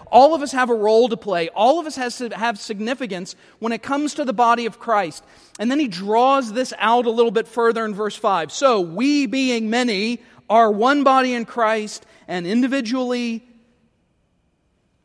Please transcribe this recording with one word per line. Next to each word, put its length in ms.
All 280
of 80
us 80
have 180
a 60
role 340
to 80
play. 320
All 300
of 80
us 80
has 220
to 120
have 300
significance 760
when 140
it 100
comes 340
to 100
the 80
body 340
of 120
Christ. 440
And 120
then 80
he 80
draws 680
this 240
out 300
a 40
little 200
bit 160
further 360
in 120
verse 200
five. 360
So 300
we, 440
being 440
many, 500
are 240
one 320
body 300
in 120
Christ 600
and 180
individually 1000